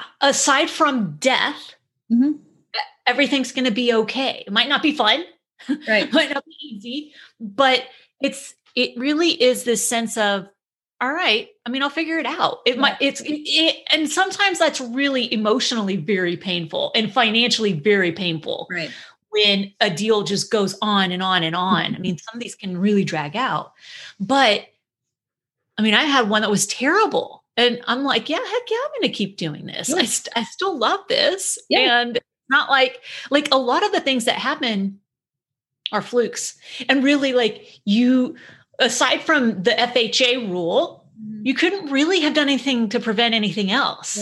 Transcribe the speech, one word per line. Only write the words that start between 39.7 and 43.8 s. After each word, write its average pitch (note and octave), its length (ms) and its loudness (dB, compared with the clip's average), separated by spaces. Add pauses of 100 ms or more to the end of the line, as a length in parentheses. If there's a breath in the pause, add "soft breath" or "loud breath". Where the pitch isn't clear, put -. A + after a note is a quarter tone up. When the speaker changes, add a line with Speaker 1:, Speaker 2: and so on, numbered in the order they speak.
Speaker 1:
F A#3+ 180 0
H A3+ 260 0
A B3 160 2 (100)
rule, F3+ 540 -2 (200)
Speaker 2:
Mm-hmm. G#3+ 240 -8
Speaker 1:
you C4 80 0
couldn't F4 380 -2
really D#4 280 2
have D4+ 140 0
done D4 140 2
anything B3+ 400 0
to A#3+ 100 -2
prevent A3+ 380 0
anything G3+ 340 -2
else. - 520 -2